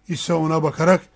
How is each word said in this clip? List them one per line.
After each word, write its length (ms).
İsa 280
ona 280
bakarak, 380